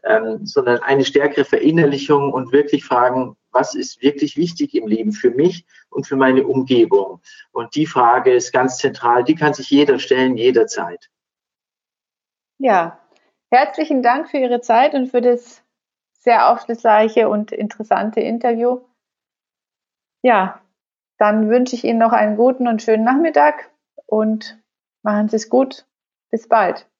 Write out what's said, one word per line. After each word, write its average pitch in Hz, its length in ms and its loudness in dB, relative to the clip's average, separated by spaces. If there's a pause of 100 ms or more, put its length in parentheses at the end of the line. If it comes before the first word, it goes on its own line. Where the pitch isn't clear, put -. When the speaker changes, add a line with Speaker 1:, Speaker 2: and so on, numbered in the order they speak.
Speaker 1:
ähm, 110 420 -2
sondern 123 360 0
eine 139 240 0
stärkere 143 400 0
Verinnerlichung 143 880 0
und 131 200 -6
wirklich 143 320 2
fragen, 127 520 -2 (160)
was 131 220 -2
ist - 280 -10
wirklich 143 340 0
wichtig 156 380 -4
im 113 120 -2
Leben 107 260 -2
für - 180 0
mich 165 340 -2 (240)
und - 180 -8
für 139 100 -4
meine 131 280 4
Umgebung? 110 760 0 (320)
Und 117 220 -10
die 151 120 -2
Frage 127 480 2
ist 120 180 -2
ganz 131 260 -2
zentral, 123 460 -2
die 156 100 0
kann 151 200 -2
sich - 160 -12
jeder 143 280 4
stellen, 131 380 0
jederzeit. 110 760 -2 (1500)
Speaker 2:
Ja, 190 400 0 (520)
herzlichen 294 520 0
Dank 254 260 0
für 302 100 -6
Ihre 240 220 0
Zeit 240 340 2
und 262 140 -2
für 247 120 0
das 240 420 -2 (560)
sehr 226 320 4
aufschlussreiche 220 800 2
und 214 240 -4
interessante 214 680 -4
Interview. 240 600 -2 (1400)
Ja, 196 380 0 (580)
dann 214 300 2
wünsche 247 280 0
ich - 80 -10
Ihnen 233 140 -2
noch 226 140 2
einen 214 240 0
guten 254 300 0
und 220 160 -2
schönen 220 220 0
Nachmittag 294 680 0 (360)
und 214 520 -4 (440)
machen 208 260 -2
Sie 226 80 -2
es 214 120 -6
gut. 269 380 -2 (440)
Bis 226 180 -8
bald. 196 400 0 (120)